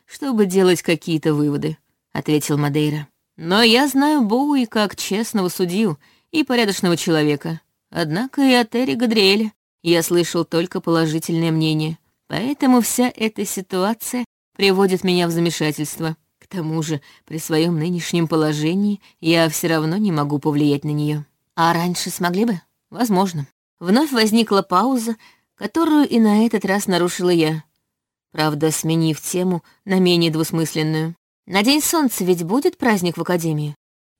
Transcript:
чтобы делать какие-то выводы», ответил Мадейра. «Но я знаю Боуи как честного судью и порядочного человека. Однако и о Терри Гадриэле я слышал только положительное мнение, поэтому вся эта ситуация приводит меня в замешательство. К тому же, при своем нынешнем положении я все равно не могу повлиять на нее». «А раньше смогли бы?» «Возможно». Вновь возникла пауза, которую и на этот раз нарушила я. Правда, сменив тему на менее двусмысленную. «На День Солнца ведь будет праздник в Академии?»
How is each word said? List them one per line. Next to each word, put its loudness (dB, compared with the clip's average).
чтобы -2
делать 4
какие-то -2
выводы», -2
ответил 0
Мадейра. -2
«Но 0
я 4
знаю 2
Боуи 0
как -2
честного -4
судью -2
и 0
порядочного 0
человека. -2
Однако -4
и 6
о 4
Терри -2
Гадриэле 2
я 2
слышал 0
только -2
положительное 0
мнение, 0
поэтому 2
вся 0
эта -4
ситуация -4
приводит 2
меня 2
в -2
замешательство. -2
К -20
тому -6
же, -4
при -12
своем 0
нынешнем -2
положении 0
я 2
все -2
равно 0
не 0
могу 0
повлиять 0
на -4
нее». -2
«А 2
раньше -4
смогли -2
бы?» -2
«Возможно». -2
Вновь 2
возникла 2
пауза, 0
которую 2
и 2
на 4
этот -2
раз -2
нарушила 0
я. 2
Правда, 0
сменив -2
тему -4
на -2
менее 4
двусмысленную. -2
«На 0
День 2
Солнца 0
ведь 0
будет 0
праздник 0
в -6
Академии?» -2